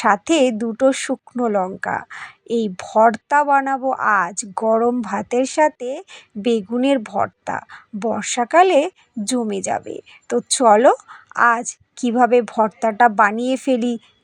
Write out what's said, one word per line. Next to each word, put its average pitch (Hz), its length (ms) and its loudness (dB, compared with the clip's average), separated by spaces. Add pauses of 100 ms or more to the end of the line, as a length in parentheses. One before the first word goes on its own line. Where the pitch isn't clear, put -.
সাথে 220 360 0 (260)
দুটো 233 320 -2
শুকনো - 540 -6
লঙ্কা। 196 500 -4 (580)
এই 226 80 0 (140)
ভর্তা 226 680 2
বানাবো 269 440 0 (300)
আজ, 180 180 -4 (260)
গরম 226 400 2
ভাতের 214 440 -4 (100)
সাথে 302 340 0 (460)
বেগুনের 240 600 0 (120)
ভর্তা, - 480 -6 (420)
বর্ষাকালে 240 800 2 (480)
জমে 220 340 -4
যাবে। 202 340 -6 (320)
তো 240 80 -2 (140)
চলো, 240 420 6 (600)
আজ 240 140 -4 (300)
কিভাবে 240 420 2 (140)
ভর্তাটা 220 540 0 (140)
বানিয়ে 233 360 0
ফেলি 247 380 -2 (300)